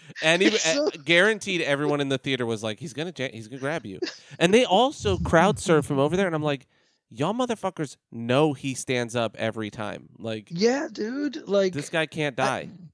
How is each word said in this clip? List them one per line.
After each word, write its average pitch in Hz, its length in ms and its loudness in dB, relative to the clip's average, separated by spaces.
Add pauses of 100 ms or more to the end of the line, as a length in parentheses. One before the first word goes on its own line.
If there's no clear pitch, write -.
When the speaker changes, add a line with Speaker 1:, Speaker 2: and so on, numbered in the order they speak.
(220)
Speaker 1:
And 165 200 4
Speaker 2:
<laughs> - 20 6
It's 214 200 4
Speaker 1:
even, 160 120 2
Speaker 2:
so 294 100 2
Speaker 1:
uh, - 40 0 (140)
guaranteed 180 580 2
everyone 143 380 0
in 139 80 -2
the 135 100 0
theater 127 280 -2
was 110 160 -2
like, 107 160 -6
"He's 135 140 -12
gonna 165 240 -8
ja-, 131 160 -6
he's 107 160 -14
gonna 127 120 -16
grab 147 260 -4
you." 95 120 -10 (400)
And 180 160 6
they 247 100 6
also 208 540 2
crowd 175 400 4
surf 151 320 2
him 139 80 0
over 147 180 2
there, 196 100 2
and 165 80 -4
I'm 151 80 -4
like, 147 240 -2 (440)
"Y'all 147 240 -2
motherfuckers 214 640 -4 (160)
know 123 400 2
he 135 220 -6
stands 120 420 -2
up 113 200 -2
every 110 340 -4
time." 90 380 -10 (100)
Like, 110 320 -8
Speaker 2:
Yeah, 226 420 0
dude. 269 560 -6
Like, 196 240 2
Speaker 1:
this 147 180 -8
guy 160 160 -2
can't 147 320 -6
Speaker 2:
I 131 80 0
Speaker 1:
die. 95 240 -4 (240)